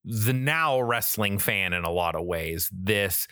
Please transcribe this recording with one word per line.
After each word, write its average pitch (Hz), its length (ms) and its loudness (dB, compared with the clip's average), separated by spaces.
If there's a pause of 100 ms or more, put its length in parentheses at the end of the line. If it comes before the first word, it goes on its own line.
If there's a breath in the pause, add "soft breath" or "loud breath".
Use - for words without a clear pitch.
the 117 300 0
now 139 480 2
wrestling 110 560 0
fan 95 340 0
in 87 140 -2
a 85 60 -2
lot 85 240 0
of 82 100 -4
ways. 82 480 -4
This 98 580 0